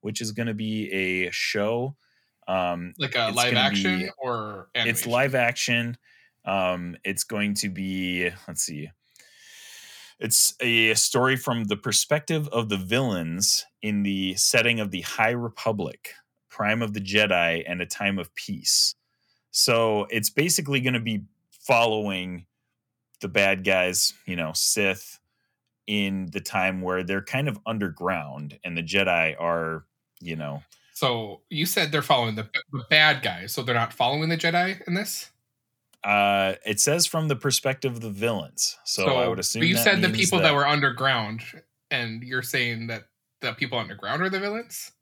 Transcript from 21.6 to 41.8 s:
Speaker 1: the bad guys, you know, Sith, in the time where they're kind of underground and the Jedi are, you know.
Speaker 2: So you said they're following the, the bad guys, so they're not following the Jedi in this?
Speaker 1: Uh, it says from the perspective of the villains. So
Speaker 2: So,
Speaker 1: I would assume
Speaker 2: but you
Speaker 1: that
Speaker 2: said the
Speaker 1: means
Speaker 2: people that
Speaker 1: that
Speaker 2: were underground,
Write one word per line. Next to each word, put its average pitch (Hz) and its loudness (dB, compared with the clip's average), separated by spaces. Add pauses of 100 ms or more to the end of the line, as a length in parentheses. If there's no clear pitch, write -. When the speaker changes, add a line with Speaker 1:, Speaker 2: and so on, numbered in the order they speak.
Speaker 1:
the 101 -6
bad 95 2
guys, 92 2 (140)
you 92 -6
know, 80 -4
Sith, - 0 (680)
in 98 -2
the 98 -4
time 92 -2
where 92 -2
they're 95 -2
kind 139 -2
of 104 -6
underground 85 -4
and 85 -6
the 87 -4
Jedi 85 2
are, 82 -2 (360)
you 82 -8
know. 73 -8 (320)
Speaker 2:
So 113 -2
you 160 -2
said 170 0
they're 147 0
following 117 2
the, 110 -6 (240)
the 131 -8
bad 151 6
guys, 95 -6
so 131 -4
they're 120 0
not 117 2
following 147 2
the 160 0
Jedi 175 0
in 175 -2
this? - -4 (760)
Speaker 1:
Uh, 101 4 (100)
it 107 0
says 170 2
from 156 0
the 143 2
perspective 135 -2
of 117 -8
the 110 -6
villains. 98 -4
So 95 -2
Speaker 2:
So, - 2
Speaker 1:
I 87 2
would 92 -2
assume 113 -2
Speaker 2:
but 170 4
you 175 4
Speaker 1:
that - 2
Speaker 2:
said 196 4
the - 2
Speaker 1:
means - 0
Speaker 2:
people 185 2
that 160 4
Speaker 1:
that 147 4
Speaker 2:
were 143 4
underground, 127 0 (480)